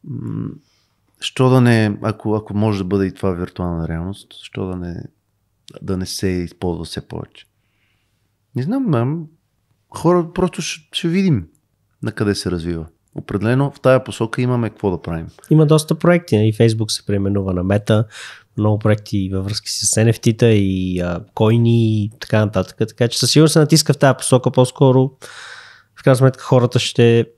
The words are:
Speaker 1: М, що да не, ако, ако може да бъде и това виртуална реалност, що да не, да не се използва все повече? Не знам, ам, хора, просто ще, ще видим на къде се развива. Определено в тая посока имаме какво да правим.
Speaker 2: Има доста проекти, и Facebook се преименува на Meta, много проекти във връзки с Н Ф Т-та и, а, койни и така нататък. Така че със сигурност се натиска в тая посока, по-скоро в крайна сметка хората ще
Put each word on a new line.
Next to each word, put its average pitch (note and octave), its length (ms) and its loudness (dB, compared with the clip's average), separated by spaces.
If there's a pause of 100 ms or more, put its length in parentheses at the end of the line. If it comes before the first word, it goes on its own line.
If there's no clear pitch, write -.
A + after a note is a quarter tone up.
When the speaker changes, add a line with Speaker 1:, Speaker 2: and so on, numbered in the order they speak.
Speaker 1:
М, A2+ 380 -8 (720)
що - 300 0
да B2+ 120 4
не, A2 400 2
ако, G#2+ 340 -4
ако G#2 220 -6
може G#2+ 200 0
да F#2+ 60 -4
бъде G2 220 0
и F#2 80 -6
това F#2+ 180 -4
виртуална F2 560 -6
реалност, E2+ 400 -8 (160)
що - 240 -8
да F#2 80 -8
не, F2 280 -10 (760)
да F#2+ 160 -6
не F#2 80 -6
се - 220 -6
използва F2 580 -4
все - 220 -12
повече? - 380 -16 (1080)
Не B2 80 -4
знам, A3+ 320 -2
ам, C#3+ 300 -2 (640)
хора, E3+ 440 0
просто - 280 -4
ще, - 260 -12 (100)
ще - 100 -4
видим E3 400 0 (560)
на A2 80 -6
къде G2+ 240 0
се - 160 -6
развива. E2 340 -6 (300)
Определено B2 600 -2
в - 40 -20
тая C3 240 2
посока A2 380 -6
имаме B2 280 0
какво G2+ 220 -2
да E2+ 100 -6
правим. E2 260 -8 (220)
Speaker 2:
Има D#3 160 6
доста D3+ 300 2
проекти, F3 400 0
и G#2+ 180 2
Facebook A2 380 0
се - 140 -8
преименува G2 480 -2
на F2+ 120 -2
Meta, G#2+ 400 2 (520)
много G#2+ 220 2
проекти G#2 540 -2
във F#2+ 120 -4
връзки G#2 260 -8
с - 320 0
Н A#2 60 6
Ф A2 100 0
Т-та A#2 300 2
и, F#2+ 500 0
а, F2 220 -4 (120)
койни A#2 720 2
и G#2+ 160 -6
така - 260 -2
нататък. F#2+ 320 -4
Така A#2 300 -2
че - 120 -4
със B2 120 0
сигурност D#3 220 4
се E3 60 4
натиска D3+ 340 2
в - 40 0
тая C3+ 200 2
посока, - 340 0
по-скоро C3 600 2 (840)
в - 80 -20
крайна C3+ 120 4
сметка B2+ 280 2
хората B2 360 2
ще A#2 460 2 (120)